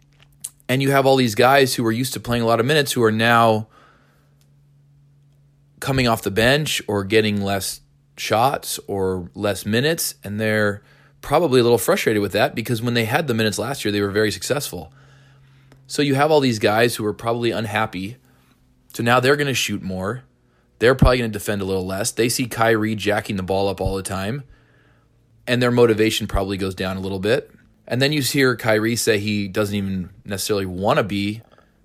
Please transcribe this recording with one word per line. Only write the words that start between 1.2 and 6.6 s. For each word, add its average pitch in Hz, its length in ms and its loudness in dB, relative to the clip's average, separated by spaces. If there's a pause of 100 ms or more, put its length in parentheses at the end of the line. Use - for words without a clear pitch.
guys 131 400 4
who 120 120 -2
are 113 60 0
used 127 200 -4
to - 80 -8
playing 120 220 -4
a 113 40 0
lot 113 140 4
of 117 60 2
minutes 143 260 0
who 123 100 0
are 110 100 4
now 113 560 4 (2000)
coming 135 260 0
off 113 160 0
the 98 80 -2
bench 131 560 2